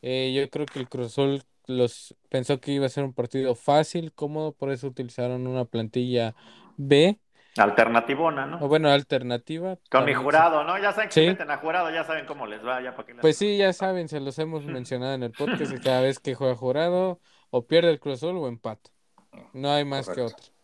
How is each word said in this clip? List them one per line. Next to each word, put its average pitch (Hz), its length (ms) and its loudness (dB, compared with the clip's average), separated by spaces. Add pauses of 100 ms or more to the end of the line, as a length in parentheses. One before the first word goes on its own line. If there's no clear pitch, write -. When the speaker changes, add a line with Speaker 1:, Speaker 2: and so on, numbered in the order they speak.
Speaker 1:
Eh, 131 340 -2
yo 139 140 0
creo 147 160 -6
que 139 140 -12
el 127 80 -8
Cruz 123 200 -6
Azul 139 360 0 (220)
los, 123 500 -2 (140)
pensó 131 320 -2
que 147 100 -6
iba 139 140 0
a 127 40 2
ser 143 140 -4
un 135 80 -6
partido 127 420 -2
fácil, 156 600 0
cómodo, 151 400 -6
por 139 180 -6
eso 135 160 -6
utilizaron 127 600 -6
una 127 180 -2
plantilla 117 680 -2 (440)
B. 143 420 6 (380)
Speaker 2:
Alternativona, 120 880 4
¿no? 156 180 -8
Speaker 1:
O 143 60 -2
bueno, 151 200 4
alternativa. 143 880 0
Speaker 2:
Con - 60 -20
mi - 80 -20 (240)
Speaker 1:
También 135 100 -2
Speaker 2:
jurado, 156 380 4
Speaker 1:
se 151 60 -2
Speaker 2:
¿no? 180 120 -2
Ya 202 140 0
saben 214 160 -2
que - 40 -12
Speaker 1:
Sí. 160 140 6
Speaker 2:
meten 180 240 -2
a 139 60 -4
jurado, 165 320 -2
ya 160 160 -4
saben 156 220 -6
cómo 143 180 -10
les 107 200 -12
va, 127 160 -4
ya 127 140 -12
para 113 120 -14
qué 120 80 -20
les 120 60 -18
Speaker 1:
Pues 156 140 4
sí, 202 220 -2
ya 202 80 2
Speaker 2:
comentamos. 185 120 0
Speaker 1:
saben, 185 300 -4
se 151 140 -8
los 135 180 -10
hemos 160 260 -6
Speaker 2:
<laughs> 131 200 -10
Speaker 1:
mencionado 131 300 -6
en 127 80 -6
el 117 80 -6
podcast, 143 420 -6
que 123 80 -10
cada 127 200 2
vez 131 180 0
que 135 160 -6
juega 127 200 -2
jurado, 175 640 -2 (300)
o 123 160 -2
pierde 170 240 4
el 151 100 2
Cruz 143 240 -6
Azul 180 140 -4
o 156 100 -4
empata. 113 440 -10 (640)
No 139 180 -4
hay 147 120 2
más 139 240 -6
que 95 140 -6
Speaker 3:
Correcto. 117 220 -6
Speaker 1:
otra. - 100 -20 (100)